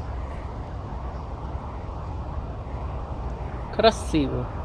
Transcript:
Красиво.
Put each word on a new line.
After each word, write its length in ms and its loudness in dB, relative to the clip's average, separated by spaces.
Красиво. 680 6